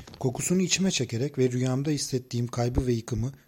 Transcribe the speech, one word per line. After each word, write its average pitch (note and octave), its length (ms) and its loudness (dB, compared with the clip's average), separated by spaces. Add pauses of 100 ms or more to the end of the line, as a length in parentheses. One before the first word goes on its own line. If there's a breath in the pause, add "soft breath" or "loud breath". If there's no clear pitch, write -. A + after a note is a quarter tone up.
(200 loud breath)
Kokusunu F3 420 0
içime F3+ 300 2
çekerek C3+ 460 -2
ve B2+ 140 4
rüyamda B2+ 380 0
hissettiğim B2 580 -2
kaybı B2 400 0
ve B2 60 4
yıkımı A#2 400 -2 (140 loud breath)